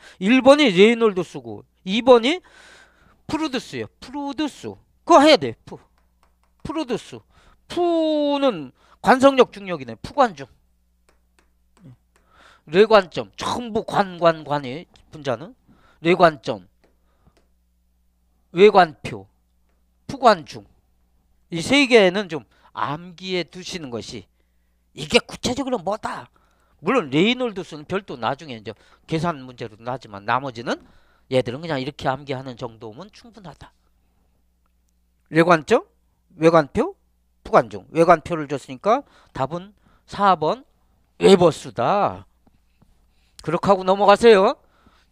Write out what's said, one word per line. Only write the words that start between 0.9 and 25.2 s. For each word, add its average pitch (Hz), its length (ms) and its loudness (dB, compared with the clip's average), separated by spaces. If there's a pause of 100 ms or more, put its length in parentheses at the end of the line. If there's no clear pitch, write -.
수고 117 400 -14 (200)
이 196 180 -4
번이 247 380 4 (880)
프루드스예요. 254 600 -8 (120)
프루드스. 277 760 -10 (300)
그거 330 180 4
해야 294 160 6
돼. 127 180 -8 (100)
프-, 160 120 -18 (840)
프루드스. 254 560 -8 (480)
푸는 294 1040 -2 (300)
관성력 254 500 4
중력이네. 160 500 -12
푸관중. 190 440 -2 (2250)
레관점. 175 680 2
전부 226 480 -6
관, 180 360 -4
관, 165 240 0
관이 143 420 -8 (260)
분자는. 143 440 -10 (460)
레관점. 156 640 0 (1800)
외관표. 170 760 2 (800)
푸관중. 190 580 0 (880)
이 165 100 -8
세 269 260 2
개는 202 420 2
좀 147 140 -12 (300)
암기해 170 720 -8
두시는 175 440 -14
것이 113 380 -14 (640)
이게 151 240 -4
구체적으로 247 640 -4